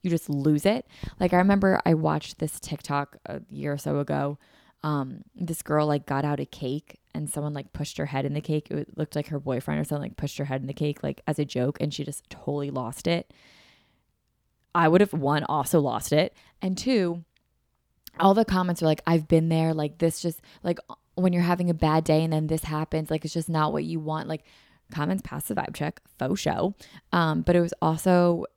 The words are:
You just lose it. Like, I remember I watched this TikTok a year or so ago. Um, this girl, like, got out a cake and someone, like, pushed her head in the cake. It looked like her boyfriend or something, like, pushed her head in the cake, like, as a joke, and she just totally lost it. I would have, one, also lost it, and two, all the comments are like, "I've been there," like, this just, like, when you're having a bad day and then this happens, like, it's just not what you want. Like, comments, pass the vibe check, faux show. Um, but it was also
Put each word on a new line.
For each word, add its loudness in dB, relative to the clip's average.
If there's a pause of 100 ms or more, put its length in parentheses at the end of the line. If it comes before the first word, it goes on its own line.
You -2
just 0
lose 2
it. 0 (320)
Like, 2
I 6
remember 6
I 6
watched -2
this -6
TikTok -6 (100)
a -10
year -6
or -6
so -2
ago. -2 (440)
Um, -4 (120)
this -6
girl, 0
like, 0
got -2
out -2
a -4
cake -8 (140)
and -6
someone, -6
like, -12
pushed -8
her -4
head -4
in -4
the -4
cake. -4
It -8
looked -4
like -4
her -6
boyfriend -4
or -2
something, -6
like, -14
pushed -6
her -4
head -4
in -8
the -8
cake, -4
like, -6
as -2
a 0
joke, -2
and -4
she -8
just -12
totally -6
lost -8
it. -2 (1400)
I 4
would 8
have, 2
one, 0
also 2
lost -2
it, 2 (260)
and -2
two, 0 (960)
all 8
the 4
comments 0
are 2
like, 2
"I've 4
been 4
there," 2
like, -4
this 0
just, -6 (220)
like, -2 (360)
when 2
you're 2
having 2
a 2
bad 2
day 4
and 0
then 0
this -2
happens, -4
like, -2
it's -6
just -4
not 2
what -2
you -4
want. -6
Like, -8 (460)
comments, -2
pass -10
the -6
vibe -4
check, -6 (160)
faux -2
show. 0 (380)
Um, 2
but 4
it 6
was 0
also 4 (120)